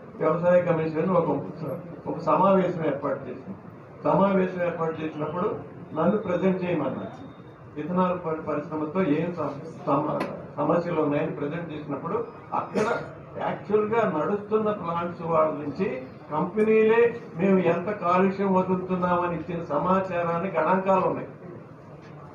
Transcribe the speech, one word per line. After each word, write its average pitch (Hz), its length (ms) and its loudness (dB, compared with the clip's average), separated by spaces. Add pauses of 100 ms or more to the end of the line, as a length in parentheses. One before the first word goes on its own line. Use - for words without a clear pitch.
(180)
వ్యవసాయ 170 440 4
కమిషన్ 160 480 0
ఒక, 170 200 4 (800)
ఒక - 100 -6
సమావేశం 175 640 4
ఏర్పాటు 139 340 -2 (100)
చేసింది. - 280 -12 (460)
సమావేశం 185 600 2
ఏర్పాటు 160 380 -2
చేసినప్పుడు 156 540 -4 (440)
నన్ను 190 180 4
ప్రజెంట్ 180 460 0
చేయమన్నారు. - 720 -4 (460)
ఇథనాల్ 180 460 0
పరి-, 160 160 -2
పరిశ్రమతో 151 640 -2
ఏం 165 340 2
సమ-, - 480 -8
సమ-, 147 340 0 (380)
సమస్యలు 160 440 2
ఉన్నాయని 147 300 0
ప్రజెంట్ 151 420 -6
చేసినప్పుడు 147 520 -6 (280)
అక్కడ 208 320 -2 (540)
యాక్చువల్‌గా 208 800 0
నడుస్తున్న 208 520 0
ప్లాంట్స్ 170 500 -4
వాళ్ళ 160 300 4
నుంచి 147 500 -4 (300)
కంపెనీలే 220 880 4 (160)
మేము 190 220 6
ఎంత 175 300 2
కాలుష్యం 190 640 2
వదులుతున్నామని 180 840 2
ఇచ్చిన 170 240 -6
సమాచారాన్ని 170 880 0
గణాంకాలు 185 540 4
ఉన్నాయి, 135 220 -2 (1080)